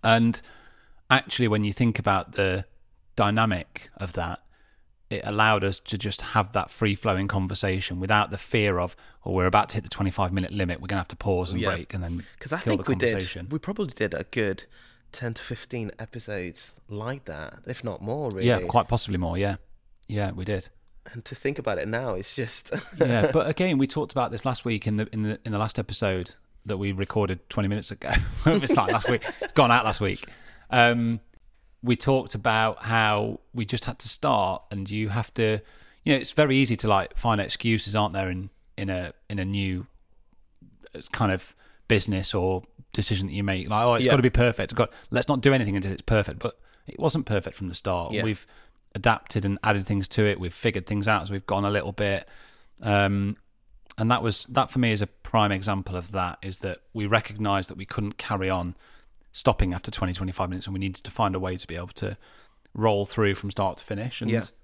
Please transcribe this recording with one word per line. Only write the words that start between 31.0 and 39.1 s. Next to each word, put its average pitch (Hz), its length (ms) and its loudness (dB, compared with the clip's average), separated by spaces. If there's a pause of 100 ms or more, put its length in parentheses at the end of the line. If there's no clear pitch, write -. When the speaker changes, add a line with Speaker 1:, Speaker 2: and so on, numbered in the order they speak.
Speaker 1:
we 120 160 4
talked - 380 2
about 110 480 2
how 110 560 2 (160)
we 117 100 -2
just 113 220 -4
had - 140 -6
to - 80 -4
start, 104 600 0
and 98 200 -6
you 107 200 -2
have 107 240 -2
to, 110 260 2 (440)
you 151 80 4
know, 135 60 4
it's 120 140 -6
very 143 240 4
easy 123 180 4
to, 110 140 -2
like, 98 280 2
find 110 240 2
excuses, 107 540 0
aren't 104 200 2
there, 95 140 -2
in, 92 220 -6 (260)
in 98 140 -4
a, 90 220 -4 (180)